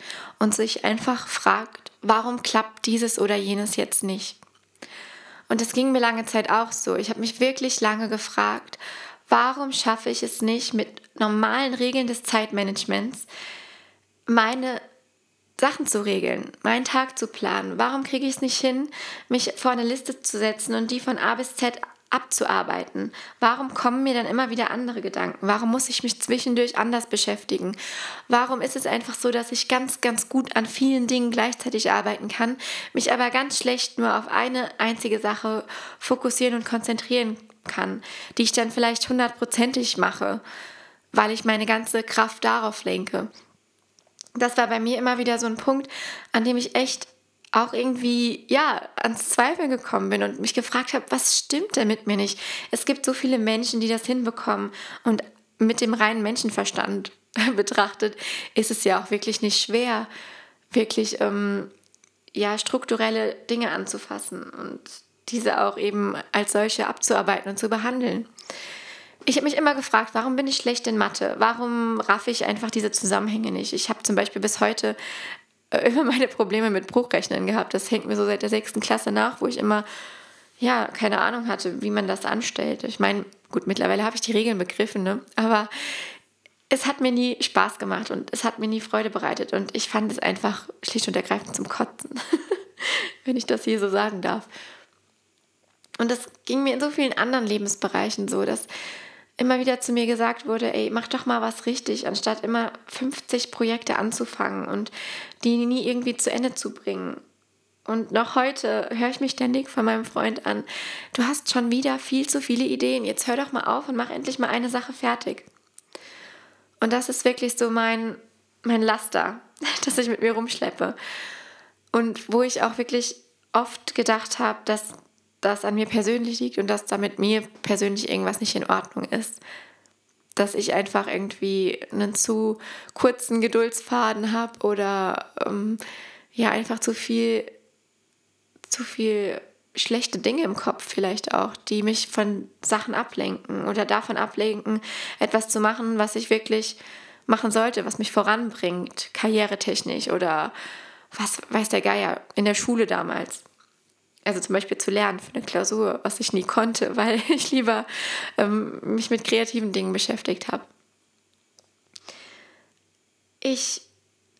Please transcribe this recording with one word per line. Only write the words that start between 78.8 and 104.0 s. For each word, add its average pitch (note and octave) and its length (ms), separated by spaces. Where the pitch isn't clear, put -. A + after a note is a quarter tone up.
Klasse A3 300
nach, G#3+ 300
wo - 60
ich - 120
immer, G#3 260
ja, A#3+ 260
keine G#3 340
Ahnung A#3 280
hatte, F#3 340
wie G#3 80
man G#3 160
das F#3+ 180
anstellt. - 600
Ich - 160
meine, G3+ 240
gut, - 160
mittlerweile G3 380
habe A3+ 100
ich A#3+ 60
die A#3 120
Regeln A3 260
begriffen, G3+ 440
ne? G3 180
Aber A3 340
es C4 180
hat C#4 140
mir B3+ 120
nie B3 280
Spaß G3 380
gemacht G3 340
und - 200
es A#3 120
hat A3+ 140
mir A3 100
nie A3 120
Freude A3 300
bereitet - 420
und G3 220
ich - 140
fand G#3+ 220
es - 100
einfach G3 480
schlicht - 260
und F3+ 80
ergreifend G3 400
zum G3 120
Kotzen, - 420
<laughs> - 540
wenn B3+ 120
ich A#3 100
das A3+ 180
hier A3 160
so G3+ 80
sagen G3+ 320
darf. - 280
Und A#3 120
das A#3+ 180
ging C4 180
mir C4+ 120
in B3+ 60
so D4 100
vielen C#4+ 260
anderen B3 300
Lebensbereichen G3+ 800
so, - 160
dass - 220
immer B3+ 220
wieder B3+ 220
zu B3 120
mir A#3 140
gesagt A#3 400
wurde, A3+ 260
„Ey, A3 180
mach A3+ 180
doch B3+ 180
mal A#3+ 140
was A3+ 260
richtig, - 400
anstatt G#3+ 360
immer A#3 300
fünfzig - 640
Projekte A3+ 460
anzufangen G3+ 680